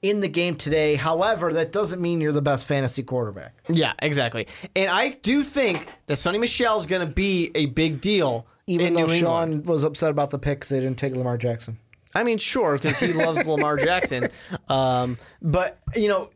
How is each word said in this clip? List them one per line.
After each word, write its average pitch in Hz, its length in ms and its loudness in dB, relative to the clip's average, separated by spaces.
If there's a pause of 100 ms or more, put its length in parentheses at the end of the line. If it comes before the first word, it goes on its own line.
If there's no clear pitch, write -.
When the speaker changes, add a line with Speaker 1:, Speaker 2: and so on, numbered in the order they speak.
Speaker 1:
in 202 180 2
the 190 80 0
game 170 260 0
today. 151 400 2
However, 165 600 0
that 160 180 0
doesn't 185 300 -2
mean 170 180 0
you're 151 120 0
the 147 100 2
best 139 240 0
fantasy 135 360 -2
quarterback. 104 520 -6 (140)
Speaker 2:
Yeah, 160 320 2
exactly. 123 460 0 (300)
And 190 140 2
I 214 200 2
do 269 320 0
think 254 440 -2 (200)
that 143 100 0
Sonny 180 220 0
Michel's 226 480 2
gonna 175 200 0
be 180 480 0
a 151 120 2
big 151 360 0
deal 151 440 2 (200)
Speaker 1:
Even 175 220 2
Speaker 2:
in 170 60 2
Speaker 1:
though 165 120 4
Speaker 2:
New 165 120 2
Speaker 1:
Sean 165 260 2
Speaker 2:
England. 156 220 -4
Speaker 1:
was 160 180 2
upset 156 260 0
about 143 200 0
the 143 80 -6
picks, 139 300 -4
they 135 120 0
didn't 131 180 -2
take 135 180 -4
Lamar 123 220 -2
Jackson. 117 400 -4 (360)
Speaker 2:
I 196 100 2
mean, 233 140 2
sure, 180 400 0
'cause 156 200 0
he 175 160 0
loves 160 300 2
Speaker 1:
<laughs> - 20 -6
Speaker 2:
Lamar 147 320 0
Jackson. 160 500 0 (400)
Um, 127 480 2 (240)
but, 170 380 0 (180)
you 208 120 2
know, 190 280 0